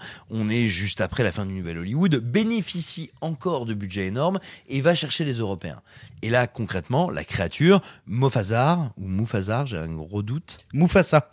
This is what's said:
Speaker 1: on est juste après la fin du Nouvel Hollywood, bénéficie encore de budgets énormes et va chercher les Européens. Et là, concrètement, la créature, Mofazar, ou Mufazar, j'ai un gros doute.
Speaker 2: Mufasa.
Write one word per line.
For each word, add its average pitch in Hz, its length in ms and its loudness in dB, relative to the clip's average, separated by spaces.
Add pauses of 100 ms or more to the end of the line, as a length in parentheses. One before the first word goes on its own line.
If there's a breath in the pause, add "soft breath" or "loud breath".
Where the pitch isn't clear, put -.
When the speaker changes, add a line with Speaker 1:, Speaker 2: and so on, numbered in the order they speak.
(280 loud breath)
Speaker 1:
on 107 220 -2
est 117 160 2
juste 98 340 0
après 110 240 0
la 92 80 2
fin 101 140 -4
du 95 80 -6
Nouvel 85 240 -6
Hollywood, 143 380 2
bénéficie 175 960 -2 (100)
encore 156 420 -4
de 117 80 -4
budgets 98 360 -4
énormes 160 320 0 (280 loud breath)
et 135 140 -2
va 170 120 4
chercher 156 300 -2
les 131 140 -4
Européens. 90 420 -6 (400 loud breath)
Et 107 80 -4
là, 120 180 4
concrètement, 120 640 -2
la 76 160 -4
créature, 156 560 4 (240 loud breath)
Mofazar, 123 920 2
ou 95 100 -8
Mufazar, 107 580 -2
j'ai 110 120 -6
un 80 160 -6
gros 82 280 -4
doute. 123 360 -6 (160)
Speaker 2:
Mufasa. 165 580 4